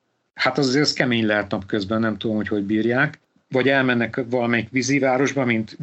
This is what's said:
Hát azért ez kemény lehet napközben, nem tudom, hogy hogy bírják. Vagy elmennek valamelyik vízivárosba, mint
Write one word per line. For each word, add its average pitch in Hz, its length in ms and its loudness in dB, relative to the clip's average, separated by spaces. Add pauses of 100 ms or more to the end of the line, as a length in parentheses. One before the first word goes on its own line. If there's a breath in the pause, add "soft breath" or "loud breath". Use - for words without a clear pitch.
(340)
Hát - 240 -2
azért 139 260 2
ez 139 100 0
kemény 117 320 0
lehet 104 260 0
napközben, 104 480 -2
nem 110 180 -2
tudom, 110 180 -4
hogy 104 120 -2
hogy 104 160 -2
bírják. 117 560 0 (300)
Vagy 127 200 2
elmennek 127 600 2
valamelyik 120 400 0
vízivárosba, 131 760 0
mint 110 380 -2